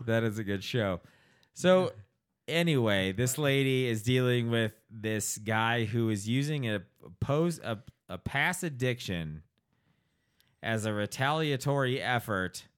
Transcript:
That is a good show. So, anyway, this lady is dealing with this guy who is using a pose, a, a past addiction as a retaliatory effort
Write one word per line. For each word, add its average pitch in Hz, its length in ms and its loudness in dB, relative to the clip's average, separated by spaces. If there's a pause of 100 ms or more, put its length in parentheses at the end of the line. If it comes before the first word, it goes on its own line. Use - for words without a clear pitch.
That 113 180 4
is 107 140 0
a 110 60 -4
good 98 200 -2
show. 101 380 0 (540)
So, 185 380 4 (540)
anyway, 123 640 2
this 123 280 0
lady 135 480 2
is 110 160 -2
dealing 123 480 2
with 113 200 2 (200)
this 110 480 -4
guy 113 460 2
who 113 260 0
is 104 180 -2
using 139 400 0
a 104 140 -2 (360)
pose, 160 400 0
a, 107 200 -6 (280)
a 90 120 -10
past 160 440 -2
addiction 117 760 -4 (1200)
as 110 240 -2
a 107 80 0
retaliatory 135 1080 0
effort 107 640 -2 (100)